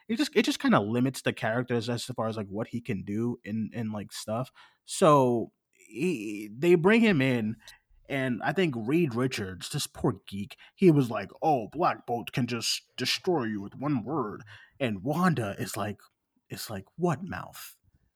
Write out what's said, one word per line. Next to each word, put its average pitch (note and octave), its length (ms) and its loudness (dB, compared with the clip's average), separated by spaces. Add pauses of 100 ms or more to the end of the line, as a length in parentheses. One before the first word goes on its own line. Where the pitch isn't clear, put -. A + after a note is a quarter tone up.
It A3 100 -2
just, D4+ 180 -4
it A3+ 80 6
just - 160 -2
kinda G#3+ 200 4
limits A#2+ 420 0
the A#2+ 100 0
characters A#2 580 -2
as A#2+ 140 -2
far A2+ 240 -4
as, A2 80 -4
like, G2+ 120 -6
what G#2+ 200 -6
he A#2 140 -6
can G2 220 -4
do A2+ 400 -2
in, A2 300 -4
in, A2 180 -4
like, G#2 200 -10
stuff. A2+ 400 -6 (340)
So C3 640 4 (220)
he, G#2+ 840 -6
they F3 200 6
bring G3+ 260 6
him F#3 200 4
in A#2+ 340 0 (560)
and C3 320 -2
I D3 80 0
think E3 240 0
Reed C3 400 0
Richards, G#2+ 540 -4
this D3 180 -4
poor G#2+ 400 -2
geek, - 280 -10 (200)
he F#3 160 8
was C3+ 180 6
like, G#2 200 -6 (120)
"Oh, C3+ 300 2
Black - 340 0
Bolt - 240 -4
can B2 160 0
just A#2 360 -4 (140)
destroy C3 480 0
you G#2+ 180 -2
with G2+ 120 -12
one C3 300 0
word." A#2 380 -4 (360)
And G#2+ 240 -2
Wanda D3 560 0
is A2+ 200 -6
like, G#2 200 -6 (520)
it's - 200 -10
like, G2 140 -8 (120)
"What E3+ 280 -2
mouth?" - 500 -12 (420)